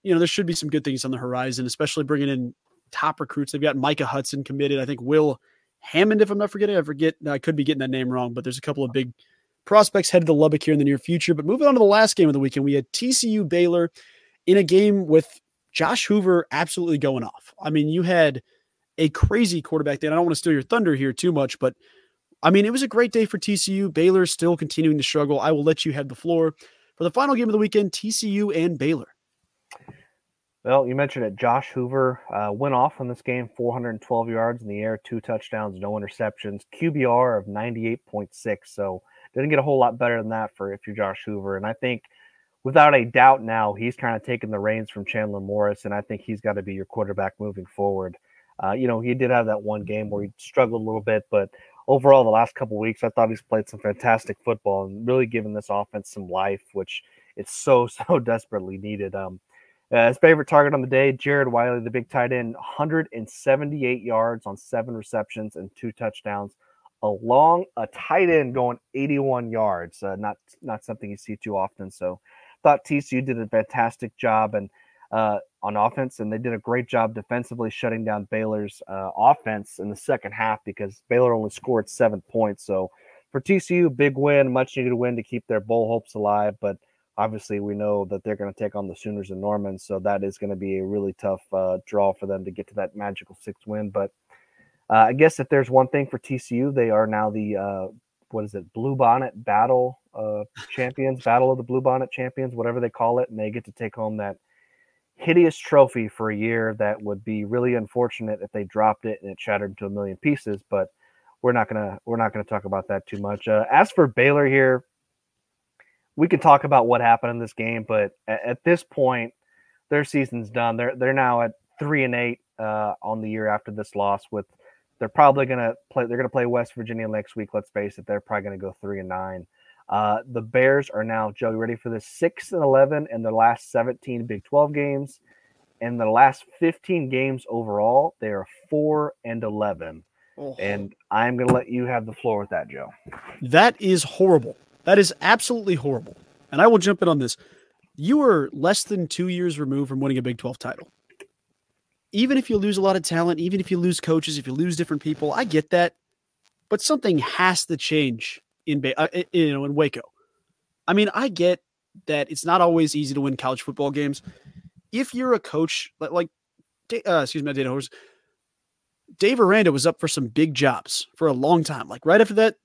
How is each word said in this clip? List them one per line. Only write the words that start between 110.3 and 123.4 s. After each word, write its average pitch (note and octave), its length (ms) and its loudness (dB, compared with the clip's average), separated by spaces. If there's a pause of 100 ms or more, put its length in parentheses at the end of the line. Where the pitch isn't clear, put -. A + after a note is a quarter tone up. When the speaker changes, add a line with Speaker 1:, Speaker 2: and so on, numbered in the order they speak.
Speaker 2:
But G2 160 0 (560)
we're B2 80 2
not A#2 180 0
gonna, G#2 360 -6
we're A#2 120 -4
not A2+ 160 -2
gonna G#2 100 -8
talk G2+ 220 -6
about F#2+ 220 -6
that G2 180 -6
too G2+ 140 -14
much. G2+ 280 -8
Uh, G#2+ 240 2
as D#3 200 4
for D#3+ 160 4
Baylor C#3+ 400 2
here, C3 360 4 (1300)
we D#3 120 2
can E3+ 120 2
talk C#3+ 240 6
about C#3 220 4
what A#2+ 160 2
happened A#2 300 2
in A#2 80 -6
this A#2 140 -8
game, A2+ 340 -6
but G#2 240 0 (160)
at, A2 180 -4
at A#2+ 180 -6
this E3+ 200 2
point, B2 500 -2 (560)
their D3 140 2
season's A#2+ 480 -4
done. A#2 260 -2
They're, A#2+ 180 -2
they're B2+ 180 0
now B2 280 2
at A#2 120 -2 (260)
three D3 240 0
and B2 100 -2
eight, A#2+ 260 -4 (200)
uh, G#2+ 420 -4
on A2 200 -8
the A2 80 -8
year A2 180 -4